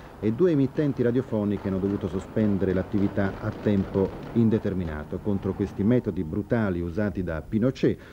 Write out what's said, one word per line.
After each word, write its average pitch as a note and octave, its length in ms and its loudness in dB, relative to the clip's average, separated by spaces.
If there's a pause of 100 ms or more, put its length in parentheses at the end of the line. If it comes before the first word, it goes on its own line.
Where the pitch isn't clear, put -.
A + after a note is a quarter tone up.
(200)
e G#2+ 120 0
due E3 200 4
emittenti C#3 500 0
radiofoniche A2 640 0
hanno F#2+ 120 0
dovuto G2 280 0
sospendere F#2+ 640 0
l'attività G2 720 0
a G#2+ 80 -4
tempo G2 580 2 (260)
indeterminato. F#2 840 0
Contro F#2+ 380 -2
questi G2+ 280 -2
metodi G#2+ 400 2
brutali F#2 580 -2
usati F#2 420 -2
da D#2+ 180 -4
Pinochet A2+ 580 0 (140)